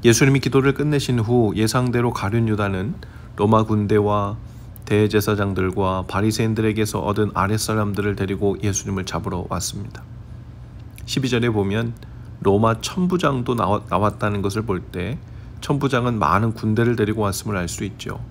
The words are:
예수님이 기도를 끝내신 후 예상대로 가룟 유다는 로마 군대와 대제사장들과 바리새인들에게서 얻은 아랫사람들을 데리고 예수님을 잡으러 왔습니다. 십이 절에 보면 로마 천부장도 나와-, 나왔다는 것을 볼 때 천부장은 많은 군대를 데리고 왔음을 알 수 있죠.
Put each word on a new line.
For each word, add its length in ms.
예수님이 380
기도를 320
끝내신 480
후 340
예상대로 560
가룟 380
유다는 460
로마 280
군대와 760
대제사장들과 1200
바리새인들에게서 920
얻은 340
아랫사람들을 840
데리고 460
예수님을 420
잡으러 460
왔습니다. 520
십이 240
절에 220
보면 420
로마 400
천부장도 760
나와-, 340
나왔다는 500
것을 220
볼 180
때 380
천부장은 580
많은 360
군대를 420
데리고 240
왔음을 380
알 100
수 160
있죠. 460